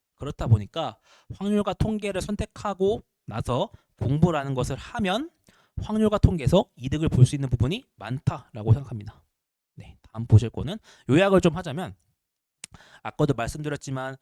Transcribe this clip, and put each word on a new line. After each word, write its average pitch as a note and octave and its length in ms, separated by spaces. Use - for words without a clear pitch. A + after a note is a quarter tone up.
그렇다 D3 300
보니까 A2+ 520
확률과 G3+ 380
통계를 G3+ 460
선택하고 G3+ 840
나서 C3+ 460
공부라는 D3 560
것을 B2 220
하면 A3+ 540
확률과 G#3+ 380
통계에서 F3 480
이득을 D3 320
볼 B2 160
수 - 120
있는 C#3 120
부분이 C3+ 360
많다라고 A#2 760
생각합니다. A2+ 500
네, - 260
다음 A2+ 240
보실 A2 240
거는 - 280
요약을 F#3 320
좀 E3 160
하자면, E3 380
아까도 C#3 320
말씀드렸지만 C3+ 880